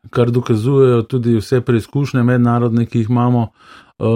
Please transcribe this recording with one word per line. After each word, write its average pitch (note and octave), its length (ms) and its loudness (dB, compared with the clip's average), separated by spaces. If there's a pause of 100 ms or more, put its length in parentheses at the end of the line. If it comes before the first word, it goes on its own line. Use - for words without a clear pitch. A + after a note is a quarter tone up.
kar A#2+ 220 0
dokazujejo B2 680 2
tudi A#2 360 -2
vse B2 240 -2
preizkušnje B2 640 -2
mednarodne, A#2+ 640 0
ki A#2+ 140 -4
jih A2 100 -2
imamo. B2 380 0 (520)
Eh, - 40 -8 (120)